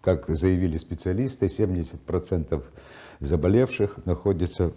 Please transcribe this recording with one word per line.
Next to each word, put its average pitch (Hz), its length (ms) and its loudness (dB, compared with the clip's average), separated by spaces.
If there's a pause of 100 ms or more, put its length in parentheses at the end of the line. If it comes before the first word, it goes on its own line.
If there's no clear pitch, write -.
как 92 280 2
заявили 87 500 2
специалисты, 98 680 -2
семьдесят 92 520 -2
процентов 82 640 -2 (580)
заболевших 90 840 2
находятся 87 720 0